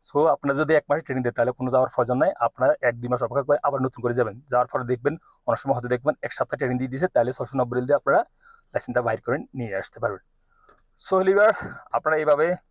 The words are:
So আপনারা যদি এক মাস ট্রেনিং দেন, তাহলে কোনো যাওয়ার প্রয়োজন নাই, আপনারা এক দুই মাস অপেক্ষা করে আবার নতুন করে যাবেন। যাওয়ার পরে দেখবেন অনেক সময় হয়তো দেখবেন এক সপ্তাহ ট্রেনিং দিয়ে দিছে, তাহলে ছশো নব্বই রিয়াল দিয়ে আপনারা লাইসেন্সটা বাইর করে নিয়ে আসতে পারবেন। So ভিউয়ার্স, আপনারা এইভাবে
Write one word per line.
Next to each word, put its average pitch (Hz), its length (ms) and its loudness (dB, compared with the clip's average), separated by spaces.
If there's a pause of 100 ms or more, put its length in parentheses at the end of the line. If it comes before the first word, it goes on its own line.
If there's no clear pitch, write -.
So 151 200 2
আপনারা 139 320 0
যদি 151 140 2
এক 147 160 4
মাস 143 140 0
ট্রেনিং 131 200 -4
দেন, 120 100 -2
তাহলে 120 180 0
কোনো 127 200 -4
যাওয়ার 131 240 4
প্রয়োজন 123 220 0
নাই, 160 220 2
আপনারা 123 420 2
এক 120 180 0
দুই 120 100 -6
মাস 123 140 0
অপেক্ষা 127 200 -2
করে 147 200 2
আবার 139 180 0
নতুন 131 200 -4
করে 117 120 -2
যাবেন। 117 280 -2 (100)
যাওয়ার 123 160 2
পরে - 160 -4
দেখবেন 123 340 -2 (300)
অনেক 113 120 0
সময় 135 140 -2
হয়তো 123 140 -4
দেখবেন 123 340 0
এক - 120 -8
সপ্তাহ 131 240 -6
ট্রেনিং 127 200 -2
দিয়ে 127 120 -4
দিছে, 139 180 -4
তাহলে 123 260 0
ছশো 131 240 -6
নব্বই 120 180 -2
রিয়াল 123 100 0
দিয়ে 139 100 2
আপনারা 139 220 2 (560)
লাইসেন্সটা 123 280 -2
বাইর 113 200 -2
করে 127 160 -2
নিয়ে 117 380 -8
আসতে - 240 -8
পারবেন। 110 240 -4 (840)
So 190 160 2
ভিউয়ার্স, 202 340 6 (340)
আপনারা 156 260 0
এইভাবে 156 380 2 (140)